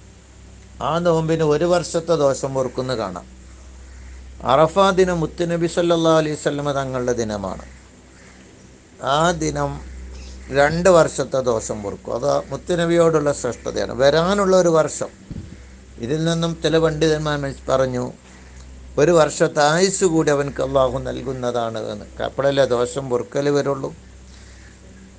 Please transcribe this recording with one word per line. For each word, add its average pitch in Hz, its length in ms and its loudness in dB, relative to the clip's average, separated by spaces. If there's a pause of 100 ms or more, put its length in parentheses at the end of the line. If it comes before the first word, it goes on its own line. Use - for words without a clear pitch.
(840)
ആ 151 160 0
നോമ്പിന് 160 440 2
ഒരു 151 220 2
വർഷത്തെ 170 520 0
ദോഷം 135 380 0
പൊറുക്കുന്നു 131 400 -4
കാണാം. 95 320 -6 (1160)
അറഫ 156 360 2
ദിനം 185 420 2
മുത്തുനബി 170 460 -2
സല്ലല്ലാഹു 165 520 2
അലൈഹി 151 160 0
വസല്ലമ 143 380 -4
തങ്ങളുടെ 131 400 -2
ദിനമാണ്. 104 500 -6 (1400)
ആ 151 280 2
ദിനം 147 600 -4 (640)
രണ്ട് 156 360 4
വർഷത്തെ 143 520 4
ദോഷം 110 420 -2
പൊറുക്കും. 101 320 -8
അത് 139 360 0
മുത്തുനബിയോടുള്ള 165 840 2
ശ്രേഷ്ഠതയാണ്. 113 600 -6
വരാനുള്ള 175 640 4
ഒരു 175 120 4
വർഷം, 151 400 0 (880)
ഇതിൽ 147 260 -4
നിന്നും 165 380 -2
ചില 160 160 2
പണ്ഡിതന്മാർ 156 600 0
മനുഷ്യ-, 139 300 -8
പറഞ്ഞു, 127 440 0 (840)
ഒരു 151 120 6
വർഷത്തെ 156 520 4
ആയുസ് 185 420 2
കൂടി 160 260 2
അവൻക്ക് 143 320 0
അള്ളാഹു 131 360 2
നൽകുന്നതാണ് 123 800 -4
എന്ന്. 110 440 -10
അപ്പോഴല്ലേ 135 420 0
ദോഷം 123 460 -2
പൊറുക്കൽ 139 380 -2
വരുള്ളൂ. 139 460 -2 (1200)